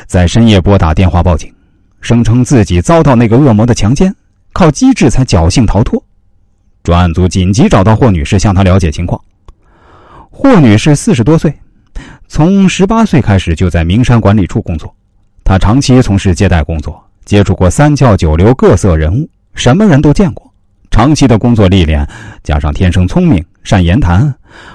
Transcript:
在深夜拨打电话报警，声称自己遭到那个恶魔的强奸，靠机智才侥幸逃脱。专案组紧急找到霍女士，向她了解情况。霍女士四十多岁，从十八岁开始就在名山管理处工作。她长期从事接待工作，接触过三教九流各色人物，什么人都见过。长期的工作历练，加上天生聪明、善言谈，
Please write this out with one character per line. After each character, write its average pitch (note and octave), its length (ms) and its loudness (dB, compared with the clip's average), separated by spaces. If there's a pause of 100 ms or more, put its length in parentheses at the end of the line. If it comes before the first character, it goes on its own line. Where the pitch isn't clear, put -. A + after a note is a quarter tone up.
在 F2+ 200 0
深 A#2 200 2
夜 G#2+ 140 4
拨 G2+ 160 0
打 E2+ 160 0
电 F#2 160 0
话 F2 140 -2
报 F2 120 0
警， - 160 -10 (520)
声 A#2 200 0
称 A#2 220 0
自 B2 180 2
己 F2+ 160 -2
遭 E3 240 2
到 C#3 140 2
那 A#2+ 100 -2
个 A2 120 0
恶 C3+ 160 2
魔 G#2 100 2
的 A#2+ 100 0
强 G#2+ 200 -2
奸， F#3+ 200 0 (380)
靠 E3 180 2
机 C4 220 0
智 F#3 160 0
才 - 160 0
侥 E2+ 240 0
幸 A2+ 160 0
逃 G2 180 0
脱。 - 200 -4 (800)
专 E2+ 180 0
案 F2 140 0
组 F2+ 120 0
紧 F#2 240 -2
急 C3+ 200 2
找 G2+ 120 2
到 A2 140 2
霍 B2 140 0
女 E2+ 120 -2
士， - 160 -2
向 G#2 160 0
她 G2 80 0
了 F#2 160 2
解 E2 140 -2
情 F2+ 140 -8
况。 - 120 -6 (1120)
霍 B3+ 300 2
女 A2 160 4
士 D3 180 2
四 F#3 200 -2
十 A#2 100 -2
多 D#3 140 2
岁， D#3 140 -2 (760)
从 F#3+ 400 0
十 F#3 180 -2
八 A3+ 160 0
岁 F#3 200 0
开 G2 160 0
始 E2+ 180 -4
就 F#2 140 -2
在 E2+ 120 -2
名 F#2+ 220 0
山 A#2 160 2
管 G2+ 160 2
理 F#2+ 100 0
处 A2+ 140 -6
工 F2+ 160 -8
作。 - 180 -14 (480)
她 F#2+ 160 0
长 G#2+ 220 0
期 C3 220 2
从 G2 160 0
事 F#2+ 160 -2
接 G2 140 0
待 E2+ 140 0
工 D#2+ 160 -6
作， - 240 -14 (220)
接 G2+ 180 0
触 F#2 120 0
过 F#2 140 0
三 D3 260 0
教 B2+ 220 2
九 D#2 200 -2
流 G#2 180 2
各 E3+ 220 2
色 E2+ 200 0
人 D#2 160 -2
物， C#3 160 -4 (260)
什 B2+ 220 0
么 G#3+ 100 0
人 D3+ 140 2
都 D3+ 120 2
见 D#3+ 200 0
过。 - 200 -20 (380)
长 C#3+ 240 2
期 C#3 120 0
的 A2+ 120 2
工 A#2+ 160 0
作 G#2 140 2
历 F#2 160 2
练， D2 220 -2 (360)
加 D2 180 -4
上 D2+ 120 -4
天 F2+ 200 -2
生 F#2 160 0
聪 F3+ 180 -2
明、 C3+ 160 0 (200)
善 F#2+ 200 0
言 F2 160 0
谈， B2 360 0 (400)